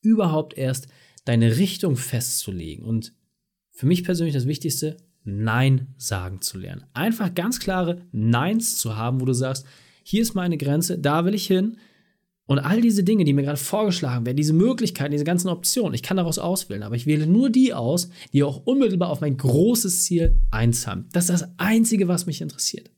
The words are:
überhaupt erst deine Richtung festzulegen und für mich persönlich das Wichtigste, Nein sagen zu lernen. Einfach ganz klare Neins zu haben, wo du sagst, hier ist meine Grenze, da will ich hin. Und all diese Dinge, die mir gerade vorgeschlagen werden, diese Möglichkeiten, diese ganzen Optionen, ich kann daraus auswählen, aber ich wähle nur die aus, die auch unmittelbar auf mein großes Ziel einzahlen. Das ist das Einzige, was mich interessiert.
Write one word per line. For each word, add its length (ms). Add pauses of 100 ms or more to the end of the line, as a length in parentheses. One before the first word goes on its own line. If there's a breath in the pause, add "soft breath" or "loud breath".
überhaupt 560
erst 300 (380 soft breath)
deine 320
Richtung 380
festzulegen 880
und 300 (560)
für 160
mich 180
persönlich 300
das 140
Wichtigste, 500 (260)
Nein 760
sagen 440
zu 160
lernen. 360
Einfach 420
ganz 240
klare 420 (100)
Neins 680
zu 200
haben, 240
wo 40
du 80
sagst, 340 (340 soft breath)
hier 220
ist 100
meine 240
Grenze, 400
da 280
will 100
ich 100
hin. 320 (680 soft breath)
Und 100
all 240
diese 220
Dinge, 200
die 100
mir 100
gerade 140
vorgeschlagen 680
werden, 100
diese 160
Möglichkeiten, 600
diese 120
ganzen 240
Optionen, 460
ich 80
kann 160
daraus 220
auswählen, 420
aber 140
ich 100
wähle 220
nur 240
die 220
aus, 360 (240 loud breath)
die 100
auch 220
unmittelbar 440
auf 120
mein 160
großes 680
Ziel 460
einzahlen. 640
Das 160
ist 120
das 180
Einzige, 480
was 180
mich 160
interessiert. 560